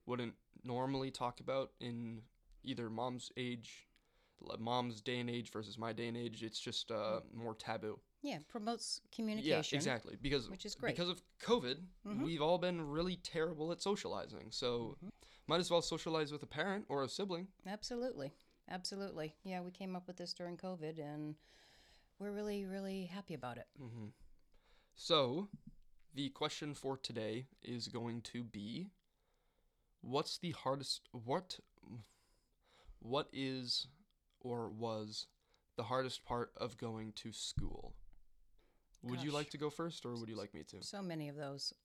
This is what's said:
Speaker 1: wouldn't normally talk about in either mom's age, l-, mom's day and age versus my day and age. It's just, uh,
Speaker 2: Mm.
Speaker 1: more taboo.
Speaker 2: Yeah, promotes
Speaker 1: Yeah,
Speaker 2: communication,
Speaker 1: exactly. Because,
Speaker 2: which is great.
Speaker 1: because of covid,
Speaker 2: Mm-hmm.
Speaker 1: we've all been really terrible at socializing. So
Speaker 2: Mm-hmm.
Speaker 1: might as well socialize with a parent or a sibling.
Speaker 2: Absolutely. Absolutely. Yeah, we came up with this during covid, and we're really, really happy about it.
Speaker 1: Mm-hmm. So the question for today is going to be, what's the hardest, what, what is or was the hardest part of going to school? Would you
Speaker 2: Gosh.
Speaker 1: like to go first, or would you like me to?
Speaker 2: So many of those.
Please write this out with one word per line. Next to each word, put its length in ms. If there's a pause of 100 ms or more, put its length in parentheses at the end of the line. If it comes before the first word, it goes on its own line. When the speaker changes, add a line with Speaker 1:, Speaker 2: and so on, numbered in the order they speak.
Speaker 1:
wouldn't 280 (280)
normally 480
talk 300
about 400
in 420 (400)
either 260
mom's 480
age, 520 (600)
l-, 100
mom's 420
day 180
and 120
age 200
versus 280
my 140
day 160
and 80
age. 280
It's 160
just, 320
uh, 280
Speaker 2:
Mm. 140
Speaker 1:
more 200
taboo. 440 (240)
Speaker 2:
Yeah, 160 (100)
promotes 540
Speaker 1:
Yeah, 140
Speaker 2:
communication, 600
Speaker 1:
exactly. 400
Because, 320
Speaker 2:
which 160
is 120
great. 180
Speaker 1:
because 140
of 140 (180)
covid, 420 (240)
Speaker 2:
Mm-hmm. 160
Speaker 1:
we've 200
all 160
been 300
really 280
terrible 560
at 100
socializing. 720
So 460
Speaker 2:
Mm-hmm. 100 (400)
Speaker 1:
might 120
as 100
well 100
socialize 520
with 100
a 40
parent 420
or 160
a 40
sibling. 380 (200)
Speaker 2:
Absolutely. 640 (360)
Absolutely. 760
Yeah, 160
we 100
came 240
up 140
with 80
this 180
during 220
covid, 420
and 380 (840)
we're 140
really, 340
really 400
happy 280
about 240
it. 100 (120)
Speaker 1:
Mm-hmm. 260 (880)
So 520 (640)
the 160
question 440
for 220
today 500 (160)
is 240
going 360
to 200
be, 480 (1080)
what's 380
the 120
hardest, 640
what, 480 (1400)
what 340
is 540 (540)
or 280
was 580 (500)
the 80
hardest 400
part 320
of 200
going 360
to 200
school? 600 (1080)
Would 200
you 80
Speaker 2:
Gosh. 40
Speaker 1:
like 160
to 80
go 120
first, 340
or 120
would 120
you 80
like 180
me 100
to? 180
Speaker 2:
So 200
many 260
of 80
those. 360 (120)